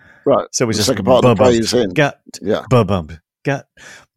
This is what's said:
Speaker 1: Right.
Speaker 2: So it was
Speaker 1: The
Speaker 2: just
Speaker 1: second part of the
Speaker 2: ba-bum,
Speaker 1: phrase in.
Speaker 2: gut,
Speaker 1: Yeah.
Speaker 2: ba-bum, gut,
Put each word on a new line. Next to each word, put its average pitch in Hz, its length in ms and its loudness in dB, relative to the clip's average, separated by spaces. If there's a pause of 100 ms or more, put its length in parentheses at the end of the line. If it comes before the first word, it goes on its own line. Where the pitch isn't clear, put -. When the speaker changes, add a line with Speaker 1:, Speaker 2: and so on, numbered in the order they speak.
(260)
Speaker 1:
Right. 113 260 0
Speaker 2:
So - 140 -4
it - 20 0
was 113 100 -2
Speaker 1:
The - 40 -2
Speaker 2:
just 104 80 -2
Speaker 1:
second 104 160 -4
part 123 200 4
of 127 40 6
the 117 60 4
Speaker 2:
ba-bum, 123 180 4
Speaker 1:
phrase 113 200 -2
in. 113 180 0
Speaker 2:
gut, 143 280 -2 (220)
Speaker 1:
Yeah. 92 280 -4
Speaker 2:
ba-bum, 98 400 0 (340)
gut, 139 240 -6 (500)